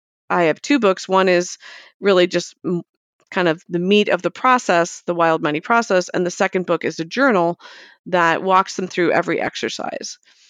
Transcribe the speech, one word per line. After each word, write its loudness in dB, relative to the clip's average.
I 2
have 0
two 2
books. 0
One 2
is 0
really 4
just -4
m-, -2
kind 0
of -2
the -4
meat 2
of 0
the -4
process, 0
the -4
Wild 2
Money -2
process. 0
And -2
the -4
second -2
book -2
is -6
a -6
journal 0
that 2
walks 2
them -6
through 0
every 0
exercise. -8